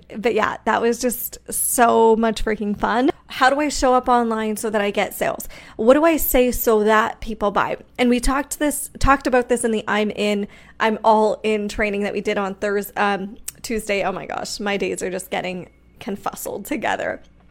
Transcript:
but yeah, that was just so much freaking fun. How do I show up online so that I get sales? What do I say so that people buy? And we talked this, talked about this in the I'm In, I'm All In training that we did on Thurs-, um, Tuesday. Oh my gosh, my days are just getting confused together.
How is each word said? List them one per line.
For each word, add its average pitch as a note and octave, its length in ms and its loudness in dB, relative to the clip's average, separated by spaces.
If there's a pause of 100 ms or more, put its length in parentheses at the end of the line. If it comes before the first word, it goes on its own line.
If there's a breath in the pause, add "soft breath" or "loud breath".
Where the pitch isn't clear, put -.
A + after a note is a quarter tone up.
(160)
but A3 180 0
yeah, G#3 300 0
that G#3+ 160 2
was A#3 200 0
just - 380 -6 (140)
so A3+ 640 4
much A3+ 280 0
freaking G#3 320 -2
fun. A#3 340 0 (160)
How - 240 2
do C#4 100 2
I D4+ 80 0
show B3+ 260 2
up B3+ 140 2
online A3 480 0
so A3 140 -6
that G#3 100 0
I G#3 100 0
get G3 240 -4
sales? - 340 -4 (280 loud breath)
What A3+ 180 6
do D4+ 100 6
I E4 120 4
say B3+ 340 2
so A3 340 2
that A3 360 2
people G#3+ 300 -4
buy? - 260 0 (220)
And B3 120 4
we A#3+ 80 4
talked C4+ 400 -2
this, D4 400 -2
talked C#4 280 2
about B3 220 2
this A#3+ 140 0
in A#3 80 0
the G#3+ 160 -2
I'm G#3+ 240 0
In, G#3 380 -2 (320 loud breath)
I'm A3 240 0
All G#3+ 380 4
In G#3+ 260 -2
training G#3 340 -2
that G3+ 100 -4
we G#3 80 -4
did G#3 180 -2
on F#3+ 180 -4
Thurs-, G3+ 400 -2
um, G3+ 400 -2 (260)
Tuesday. G3+ 420 -2
Oh F#3+ 80 -2
my D#3+ 140 -6
gosh, - 320 -8
my G3+ 180 -2
days F#3 260 -4
are F#3+ 80 -4
just F3+ 200 -8
getting F3+ 400 -6 (300)
confused - 640 -8
together. G2 560 -4 (280)